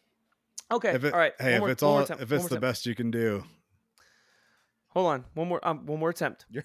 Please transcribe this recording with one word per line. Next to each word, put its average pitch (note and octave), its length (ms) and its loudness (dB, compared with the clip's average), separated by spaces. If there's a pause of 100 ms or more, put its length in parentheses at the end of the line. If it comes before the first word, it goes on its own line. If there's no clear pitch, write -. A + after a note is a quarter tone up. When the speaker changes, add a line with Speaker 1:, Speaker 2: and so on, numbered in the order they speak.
(720)
Speaker 1:
Okay, A#3 200 0
Speaker 2:
If B2+ 120 0
it, - 100 0
Speaker 1:
all E3+ 60 2
right. D#3+ 200 2
Speaker 2:
hey, B2+ 120 2
Speaker 1:
One - 20 6
Speaker 2:
if A2+ 60 6
Speaker 1:
more, G#2 120 2
Speaker 2:
it's B2 120 -4
Speaker 1:
one D3 80 6
more C#3+ 80 6
Speaker 2:
all, C#3 40 4
Speaker 1:
attempt, C3+ 200 -6
Speaker 2:
if A2+ 60 -6
Speaker 1:
one D3 60 2
Speaker 2:
it's F3 80 0
Speaker 1:
more E3+ 60 -6
Speaker 2:
the C3 60 -2
Speaker 1:
attempt. G#2+ 60 -4
Speaker 2:
best B2 240 -2
you A#2 100 -4
can A#2 160 -2
do. A2 320 0 (1500)
Speaker 1:
Hold F#3 180 0
on, C3+ 260 -2
one E3 140 -4
more, F3 200 -4
um, D#3 180 -4
one D3+ 140 -4
more D#3+ 100 0
attempt. - 400 -4
Speaker 3:
Your B2+ 160 -10